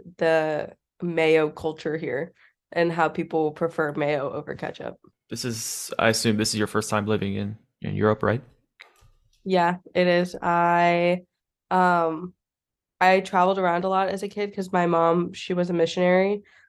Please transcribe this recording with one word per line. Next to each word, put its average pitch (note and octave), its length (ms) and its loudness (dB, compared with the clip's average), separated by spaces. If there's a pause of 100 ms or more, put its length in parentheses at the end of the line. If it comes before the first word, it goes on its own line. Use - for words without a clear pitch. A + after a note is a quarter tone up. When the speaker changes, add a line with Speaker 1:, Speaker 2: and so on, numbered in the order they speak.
(180)
Speaker 1:
the D#3 560 0 (300)
mayo D#3+ 480 2
culture D#3 460 -6
here D3+ 360 -8 (380)
and E3+ 200 0
how E3 180 0
people D#3+ 420 -2
prefer D#3+ 420 -4
mayo D3 380 -2
over - 240 -10
ketchup. - 400 -10 (340)
Speaker 2:
This A#2 160 -8
is, - 540 -8
I A2+ 100 4
assume A2 280 2
this G#2+ 120 0
is A2 80 -4
your G#2 100 0
first G#2+ 220 -4
time G#2 160 -2
living G2+ 300 -2
in, G#2 220 -6 (240)
in G2+ 120 -6
Europe, G#2+ 300 2
right? G#2 180 0 (1040)
Speaker 1:
Yeah, F3+ 320 2 (160)
it F3+ 140 2
is. F3+ 340 2
I, F3 800 2 (480)
um, F3 640 0 (680)
I F#3+ 200 6
traveled F#3+ 400 2
around F3 260 0
a F#3+ 40 -2
lot F#3+ 200 0
as G3 140 -6
a G3+ 40 -6
kid G3+ 280 -6
'cause F#3+ 160 -8
my F3 160 4
mom, E3+ 460 2
she - 200 -8
was F3 160 -2
a F#3 40 -4
missionary, F3+ 680 2 (280)